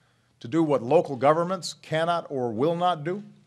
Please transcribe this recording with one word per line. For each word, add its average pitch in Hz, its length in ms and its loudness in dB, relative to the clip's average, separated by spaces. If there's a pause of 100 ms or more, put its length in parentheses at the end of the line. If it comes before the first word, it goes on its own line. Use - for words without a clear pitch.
(400)
to - 80 -14
do 160 160 2
what 139 180 2
local 147 340 2
governments 160 600 0
cannot 165 540 -2
or 123 220 -4
will 143 240 0
not 170 280 0
do. 185 180 -6 (260)